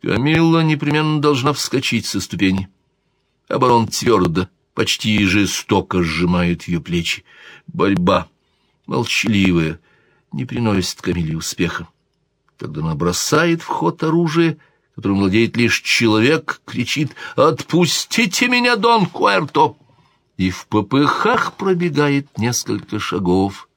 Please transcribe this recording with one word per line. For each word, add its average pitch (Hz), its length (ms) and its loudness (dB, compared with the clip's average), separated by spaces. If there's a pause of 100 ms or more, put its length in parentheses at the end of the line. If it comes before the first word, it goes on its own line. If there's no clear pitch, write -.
Камилла 160 600 2
непременно 151 560 0
должна 143 320 2
вскочить - 540 -4
со 98 140 -4
ступени. 95 480 -2 (800)
А 110 100 -2
барон 117 280 4
твёрдо, 90 640 0 (260)
почти 107 500 0
жестоко 95 800 0
сжимает 87 640 0
её 85 160 -4
плечи. 85 440 -6 (440)
Борьба, 92 600 0 (580)
молчаливая, 95 920 0 (540)
не 135 120 -6
приносит 113 560 -2
Камилле 85 360 -4
успеха. 85 500 -6 (720)
Тогда - 220 -10
она 80 160 -4
бросает 151 680 0
в - 40 -16
ход - 360 -2
оружие, 165 560 0 (380)
которым 98 240 0
владеет 98 360 2
лишь 117 240 2
человек, 117 840 0
кричит: 127 480 -4 (240)
«Отпустите 170 1120 0
меня, 247 280 2
Дон 220 300 4
Куэрто!» 180 680 0 (600)
И 92 140 0
в - 160 -12
попыхах 135 880 0
пробегает 147 840 -2
несколько 107 600 -4
шагов 95 800 -2